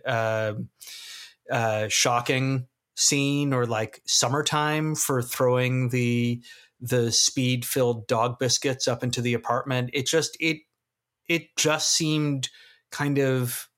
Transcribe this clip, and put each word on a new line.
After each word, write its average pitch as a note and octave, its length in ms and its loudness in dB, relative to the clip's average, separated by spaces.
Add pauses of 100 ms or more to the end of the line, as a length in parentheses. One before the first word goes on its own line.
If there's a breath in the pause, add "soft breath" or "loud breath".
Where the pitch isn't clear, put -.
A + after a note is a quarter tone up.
uh, A2 480 0 (1000 loud breath)
uh, A2 380 0
shocking B2+ 760 2 (300)
scene, C#3+ 580 2
or, B2 140 2
like, A2 400 -4
Summertime D3+ 880 2
for C3+ 260 0
throwing B2+ 680 2
the, A#2+ 520 0 (380 loud breath)
the A#2 320 0
speed-filled B2 960 0
dog A#2+ 320 0
biscuits C3 480 -2
up B2 160 0
into B2 180 -2
the A#2+ 120 0
apartment. B2 600 -2
It B2+ 140 -2
just, D#3 320 0
it, D#3+ 220 -2 (640)
it E3 300 -2
just D3+ 360 2
seemed D3+ 560 0 (400 soft breath)
kind C#3+ 300 -2
of, C3 480 0 (100)